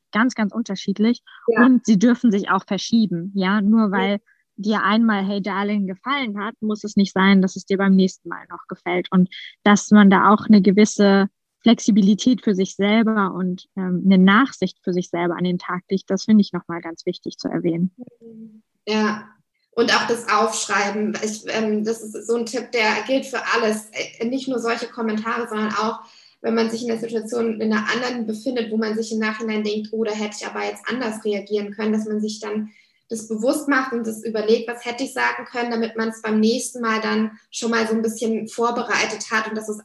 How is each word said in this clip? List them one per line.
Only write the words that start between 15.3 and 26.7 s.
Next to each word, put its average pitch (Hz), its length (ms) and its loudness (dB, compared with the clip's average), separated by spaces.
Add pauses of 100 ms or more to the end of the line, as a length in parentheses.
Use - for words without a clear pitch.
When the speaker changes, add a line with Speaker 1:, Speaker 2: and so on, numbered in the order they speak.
Speaker 1:
an 175 80 -4
den 180 160 0
Tag 180 300 -8
legt, 190 200 -4
das 196 160 -2
finde 214 160 6
ich - 120 -2
nochmal 170 280 -8
ganz 170 240 -14
wichtig - 320 -8
zu - 120 -10
erwähnen. 170 420 -2 (960)
Speaker 2:
Ja, 214 400 -2 (440)
und 226 240 2
auch 226 120 0
das 233 200 -4
Aufschreiben, 208 960 -2
ich, 214 240 -8
ähm, 214 360 -2
das 226 180 -4
ist 214 260 -14
so 233 80 0
ein 233 120 -4
Tipp, 240 240 -8
der 214 340 0
gilt 262 220 0
für - 140 -6 (120)
alles, 220 380 -2
äh, - 340 -8
nicht 262 220 -4
nur 254 120 -2
solche 233 280 -4
Kommentare, 226 600 -4
sondern 214 260 -4
auch, 226 260 -2 (420)
wenn 226 140 -2
man 226 160 2